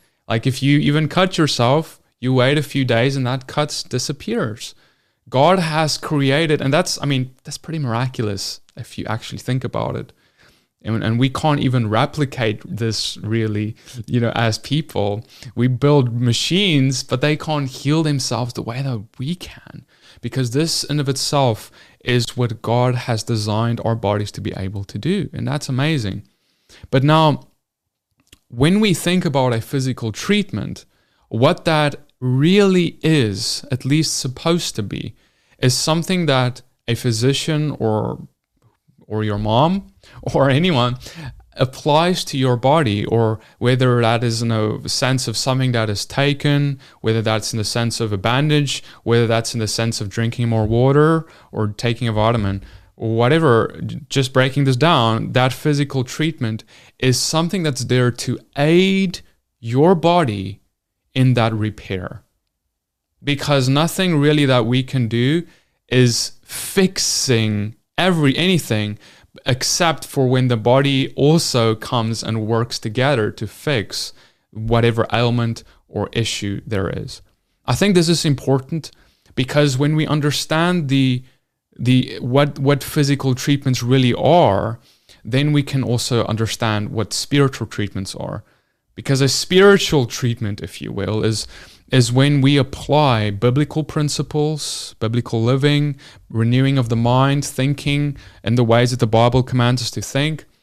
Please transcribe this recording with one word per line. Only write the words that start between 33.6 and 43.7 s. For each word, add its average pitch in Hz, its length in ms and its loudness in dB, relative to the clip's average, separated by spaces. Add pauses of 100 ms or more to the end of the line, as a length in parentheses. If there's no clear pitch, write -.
at 127 120 -2
least 151 360 0
supposed 165 560 -4
to 107 80 -4
be, - 320 -10 (420)
is 127 180 2
something 170 520 0
that 127 340 0 (260)
a 120 60 0
physician 135 840 0
or, 113 460 -2 (840)
or 107 160 -4
your 104 160 -2
mom 139 520 0 (300)
or 139 280 2
anyone 131 460 2 (580)
applies 156 720 0
to - 140 -8
your 131 180 2
body, 120 500 2
or 113 340 0 (180)
whether 123 420 2